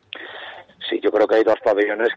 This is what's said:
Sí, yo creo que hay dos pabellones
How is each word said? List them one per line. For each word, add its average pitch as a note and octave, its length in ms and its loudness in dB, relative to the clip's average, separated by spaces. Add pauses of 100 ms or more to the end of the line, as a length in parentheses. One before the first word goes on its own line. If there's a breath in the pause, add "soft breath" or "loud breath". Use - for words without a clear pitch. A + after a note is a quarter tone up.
(880 loud breath)
Sí, - 120 -4
yo G2+ 100 0
creo G#2 160 4
que G#2 80 2
hay A2 80 4
dos G#2+ 200 2
pabellones G#2 540 2